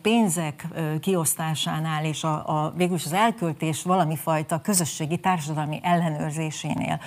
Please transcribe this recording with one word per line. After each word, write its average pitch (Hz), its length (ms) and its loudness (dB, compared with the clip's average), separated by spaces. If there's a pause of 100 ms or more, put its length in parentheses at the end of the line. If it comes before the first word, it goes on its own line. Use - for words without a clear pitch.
pénzek, 175 680 2
ö, 156 260 -2
kiosztásánál 160 1080 0
és 156 200 -2
a, 156 400 0
a, 151 120 -2
végül 180 200 2
is - 80 -2
az 160 80 -4
elköltés 175 680 0
valami 175 340 2
fajta 156 440 0
közösségi, 170 580 0
társadalmi 156 640 0
ellenőrzésénél 160 1200 0